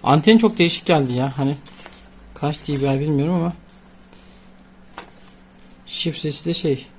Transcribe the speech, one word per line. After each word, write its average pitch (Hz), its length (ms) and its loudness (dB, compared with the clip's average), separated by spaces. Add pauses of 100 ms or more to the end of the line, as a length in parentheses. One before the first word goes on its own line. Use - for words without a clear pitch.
Anten 156 340 6
çok 226 200 4
değişik 170 280 2
geldi 139 280 2
ya. 127 240 -2
Hani 139 200 -2 (760)
kaç - 340 -6
D 143 140 -2
B 139 140 2
I 135 40 0
bilmiyorum 151 340 0
ama 170 200 0 (2250)
şifresi - 600 -2
de 165 80 -2
şey 143 340 -2 (120)